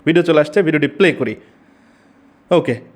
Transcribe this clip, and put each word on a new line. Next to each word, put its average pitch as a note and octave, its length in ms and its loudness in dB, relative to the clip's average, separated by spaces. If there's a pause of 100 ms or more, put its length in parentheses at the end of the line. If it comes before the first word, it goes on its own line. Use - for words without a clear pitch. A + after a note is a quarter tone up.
ভিডিও E3 200 2
চলে D#3 160 2
আসছে, D3+ 140 -6 (100)
ভিডিওটি D3+ 200 0 (100)
প্লে F#3 120 4 (120)
করি। G#2+ 140 -6 (1160)
ওকে, D#3 220 0 (220)